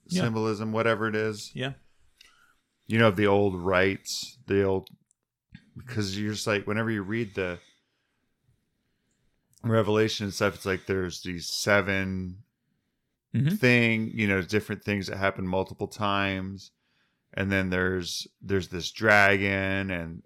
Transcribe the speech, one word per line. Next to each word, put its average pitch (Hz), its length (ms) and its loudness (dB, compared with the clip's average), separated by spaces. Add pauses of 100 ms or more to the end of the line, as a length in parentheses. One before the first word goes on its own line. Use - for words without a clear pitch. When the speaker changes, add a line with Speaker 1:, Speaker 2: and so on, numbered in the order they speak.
Speaker 1:
Yeah. 180 160 -2
Speaker 2:
symbolism, 110 480 -2
whatever 110 360 2
it 107 80 -2
is. 107 380 -4
Speaker 1:
Yeah. 131 200 -8 (1120)
Speaker 2:
You 107 120 0
know, 113 120 8
the 101 160 4
old 101 280 4
rites, 92 840 0 (100)
the 98 160 2
old, 95 240 0 (920)
because 104 420 -6
you're 107 140 -4
just 104 140 -8
like, 101 200 0
whenever 110 220 -2
you 104 140 -2
read 107 320 -6
the 90 240 -4 (2000)
Revelation 107 640 2
and 95 80 -6
stuff, 101 220 0
it's - 100 -12
like 95 220 -4
there's 92 340 -4
these 87 260 -10
seven 95 880 -2 (960)
Speaker 1:
Mm-hmm. 143 220 0
Speaker 2:
thing, 117 580 4
you 110 140 0
know, 98 140 2
different 104 400 -2
things 101 260 -2
that 98 100 -8
happen 98 280 -2
multiple 95 440 -2
times. 98 840 -4 (640)
And 98 180 -2
then 95 180 2
there's, 92 600 -2 (120)
there's 95 280 -2
this 87 240 -8
dragon, 98 1000 4
and, 85 340 -8